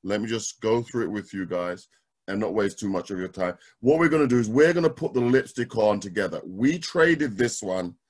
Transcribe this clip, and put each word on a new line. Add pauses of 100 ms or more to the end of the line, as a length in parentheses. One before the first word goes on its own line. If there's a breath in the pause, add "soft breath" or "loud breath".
let
me
just
go
through
it
with
you
guys (400)
and
not
waste
too
much
of
your
time. (220 soft breath)
What
we're
gonna
do
is
we're
gonna
put
the
lipstick
on
together.
We
traded
this
one (140)